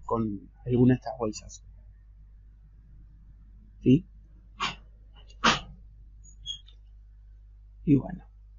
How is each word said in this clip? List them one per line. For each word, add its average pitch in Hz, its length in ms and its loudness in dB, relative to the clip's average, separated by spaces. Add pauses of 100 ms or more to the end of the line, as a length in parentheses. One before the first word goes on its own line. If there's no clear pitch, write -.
con 107 440 -4 (160)
alguna 123 300 4
de 127 40 -2
estas 113 200 -8
bolsas. - 440 -8 (2250)
¿Sí? 135 240 4 (3750)
Y 151 100 4
bueno, - 300 -2 (340)